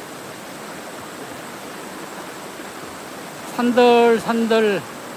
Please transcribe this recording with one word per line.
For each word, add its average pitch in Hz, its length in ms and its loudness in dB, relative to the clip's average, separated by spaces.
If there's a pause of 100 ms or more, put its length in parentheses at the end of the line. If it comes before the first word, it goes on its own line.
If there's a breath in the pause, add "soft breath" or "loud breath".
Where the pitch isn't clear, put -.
(3500)
산들산들 233 1200 6 (360)